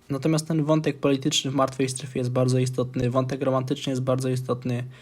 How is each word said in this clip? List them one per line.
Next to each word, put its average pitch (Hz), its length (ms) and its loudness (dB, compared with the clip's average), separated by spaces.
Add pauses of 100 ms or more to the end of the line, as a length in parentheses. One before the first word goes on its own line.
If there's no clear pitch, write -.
Natomiast 156 380 0
ten 160 160 0
wątek 156 360 2
polityczny 139 520 0
w 135 40 -4
Martwej 131 340 0
Strefie 131 300 -6
jest 123 120 0
bardzo 127 280 4
istotny, 127 500 0
wątek 131 320 0
romantyczny 131 500 0
jest 131 100 -2
bardzo 131 280 0
istotny, 127 540 -2 (180)